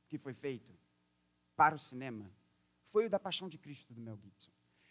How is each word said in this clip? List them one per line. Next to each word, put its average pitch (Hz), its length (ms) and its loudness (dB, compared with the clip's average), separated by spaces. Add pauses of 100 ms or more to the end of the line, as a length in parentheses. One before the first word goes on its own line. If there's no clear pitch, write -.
que 156 100 -8
foi 143 160 -8
feito 131 400 -8 (840)
para 156 200 8
o 143 40 -8
cinema 123 500 -6 (640)
foi 214 140 6
o 226 40 -4
da 196 100 4
Paixão 185 300 -4
de 151 80 -10
Cristo, 143 360 -16
do 117 80 -12
Mel 113 160 -10
Gibson. 98 340 -20 (400)